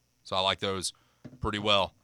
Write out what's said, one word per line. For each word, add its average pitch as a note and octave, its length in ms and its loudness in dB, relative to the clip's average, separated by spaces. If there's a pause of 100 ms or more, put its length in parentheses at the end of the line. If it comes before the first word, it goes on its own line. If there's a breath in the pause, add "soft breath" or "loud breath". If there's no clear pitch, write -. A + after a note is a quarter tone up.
(220)
So - 140 -6
I F#2+ 40 2
like F#2+ 200 2
those F#2+ 320 -4 (480)
pretty G#2+ 180 -4
well. G2+ 460 2